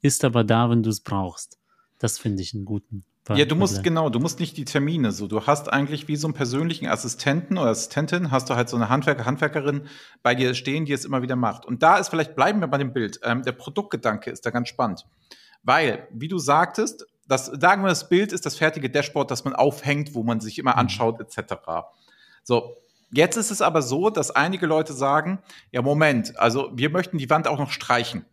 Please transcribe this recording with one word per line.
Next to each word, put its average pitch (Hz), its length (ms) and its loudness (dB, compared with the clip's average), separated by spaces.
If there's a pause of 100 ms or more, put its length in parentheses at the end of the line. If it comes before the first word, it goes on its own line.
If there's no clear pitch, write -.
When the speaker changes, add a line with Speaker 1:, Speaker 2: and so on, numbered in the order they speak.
Speaker 1:
ist 143 240 2
aber 117 180 4
da, 113 260 4
wenn 117 140 4
du 107 60 0
es 107 100 -2
brauchst. - 580 -6 (420)
Das - 180 -4
finde 98 240 -4
ich 90 120 -8
einen 101 120 -8
guten 101 400 -8 (180)
Ver- 107 140 0
Speaker 2:
Ja, 147 80 6
du 143 100 0
musst, 190 200 2
Speaker 1:
Vergleich. 190 160 0
Speaker 2:
genau, 160 180 2
du 117 100 0
musst 165 220 -2
nicht - 160 -6
die 143 80 -8
Termine 143 480 0
so. 98 140 -6
Du 107 200 -2
hast 147 240 2
eigentlich 143 380 -2
wie 147 80 -2
so 151 100 -2
einen 156 60 -2
persönlichen 143 540 -2
Assistenten 143 720 -2
oder 143 120 2
Assistentin, 151 600 -2
hast 127 200 0
du 131 60 2
halt 120 120 2
so - 80 -6
eine 117 140 0
Handwerker, 131 360 2
Handwerkerin 143 600 -2 (340)
bei 123 140 4
dir 127 180 2
stehen, 139 320 -4
die 143 60 -4
es 135 140 -2
immer 135 160 -2
wieder 127 160 -2
macht. 113 280 -2
Und - 160 -4
da 170 160 8
ist 190 120 -2
vielleicht, 160 260 -2
bleiben 202 240 2
wir 170 80 -2
bei 143 100 0
dem 135 140 -2
Bild, 117 320 -4
ähm, 120 200 0
der 127 100 -4
Produktgedanke 123 760 -6
ist - 160 -10
da 117 60 -2
ganz 120 160 -2
spannend. 110 380 -4 (580)
Weil, 135 480 2
wie 117 160 -10
du 180 100 -4
sagtest, 165 680 0 (220)
das, 135 180 0
sagen 180 380 4
wir, 196 60 2
das 160 200 -2
Bild 196 240 2
ist 180 120 -6
das - 120 -6
fertige 156 320 0
Dashboard, 139 420 -2
das 123 140 -6
man 135 100 -4
aufhängt, 143 580 0
wo 120 100 -4
man 113 180 0
sich 110 180 -10
immer 131 140 2
Speaker 1:
Mhm. - 60 2
Speaker 2:
anschaut, 113 420 0
et - 100 -14
cetera. - 580 -8 (540)
So, 120 320 0 (360)
jetzt 160 260 4
ist 220 120 -2
es 208 140 -4
aber 156 180 4
so, 143 300 0
dass 170 180 -2
einige 175 380 0
Leute 156 260 0
sagen, 151 460 0 (320)
ja, 123 100 0
Moment, 143 560 2
also 120 380 2
wir 135 160 0
möchten 180 260 -2
die 135 140 -6
Wand 151 160 2
auch 147 100 0
noch 139 140 -4
streichen. 117 600 -2